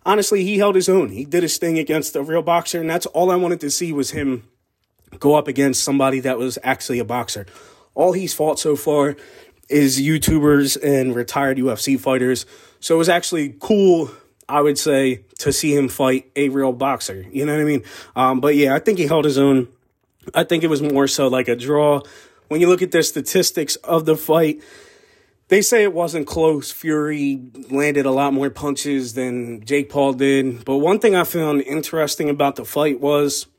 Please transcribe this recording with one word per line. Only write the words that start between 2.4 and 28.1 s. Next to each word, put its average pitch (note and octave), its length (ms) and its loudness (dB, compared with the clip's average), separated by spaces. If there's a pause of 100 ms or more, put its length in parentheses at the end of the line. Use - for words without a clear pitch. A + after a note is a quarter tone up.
boxer, E3+ 380 -2
and D#3+ 80 -4
that's F3 180 -4
all F3 240 0
I F3+ 60 2
wanted F3 240 -2
to C#3+ 100 -6
see E3 220 -4
was C#3+ 200 -4
him C3+ 320 -6 (760)
go C#3+ 160 4
up D3 140 0
against C3+ 360 0
somebody C3+ 360 0
that B2+ 180 -4
was B2+ 240 -6
actually C3 360 -4
a A#2 60 -4
boxer. A2+ 420 -6 (480)
All F3+ 180 4
he's F#3 220 -6
fought D3+ 240 -2
so D3+ 180 0
far D3 400 0 (520)
is C#3 320 2
YouTubers D3 840 2
and C3 320 0
retired C3 440 -2
U B2+ 120 0
F G#2+ 100 -4
C C#3 160 0
fighters. B2+ 500 0 (340)
So - 140 0
it D#3+ 40 6
was E3 100 2
actually E3 520 -2
cool F3+ 500 4 (380)
I D3 140 0
would D3 160 2
say, C3+ 460 0 (160)
to C#3+ 120 0
see C#3+ 240 0
him C#3 120 2
fight C3 480 -2
a C#3 120 2
real C3+ 240 0
boxer. A#2+ 580 -6
You C#3 160 -4
know D3 60 -2
what D3+ 80 0
I D3+ 40 0
mean? D3 180 0 (340)
Um, C3 240 2
but C#3+ 160 4
yeah, C#3 180 4
I D3 40 2
think F3 200 0
he E3 80 0
held D3+ 180 2
his C#3+ 140 0
own. C3+ 300 4 (640)
I E3 100 2
think E3 200 0
it E3+ 40 2
was D3 140 0
more C#3 240 2
so C3+ 220 0
like B2+ 200 0
a A#2 80 0
draw. D3 440 2 (480)
When D#3 120 -2
you F3 80 6
look F3+ 140 4
at F3+ 100 -2
the E3 100 4
statistics D#3+ 760 -2
of D#3+ 300 -2
the D#3 100 4
fight, D#3 460 0 (840)
they G3 140 6
say A3 200 4
it G3 100 2
wasn't E3 340 -4
close. D#3+ 440 0
Fury D3+ 680 -2 (300)
landed C#3+ 360 0
a C3 40 0